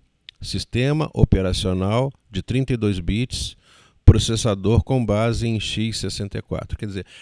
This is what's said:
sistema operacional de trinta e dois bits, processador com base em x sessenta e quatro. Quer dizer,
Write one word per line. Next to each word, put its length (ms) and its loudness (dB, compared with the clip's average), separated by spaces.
sistema 720 -2
operacional 1000 2
de 100 -2
trinta 320 0
e 40 0
dois 220 2
bits, 580 -2
processador 800 2
com 220 -2
base 400 0
em 140 -2
x 380 -6
sessenta 420 -8
e 20 -8
quatro. 340 -8
Quer 120 -8
dizer, 180 -10